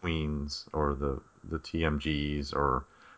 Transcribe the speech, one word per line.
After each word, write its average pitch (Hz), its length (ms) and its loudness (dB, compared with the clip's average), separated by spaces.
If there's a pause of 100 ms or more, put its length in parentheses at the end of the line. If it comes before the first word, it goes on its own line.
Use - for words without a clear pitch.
Queens 76 680 -2
or 73 220 4
the, 71 240 0 (300)
the 80 100 -2
T - 260 -2
M 76 140 4
Gs 73 540 0
or 69 320 2 (340)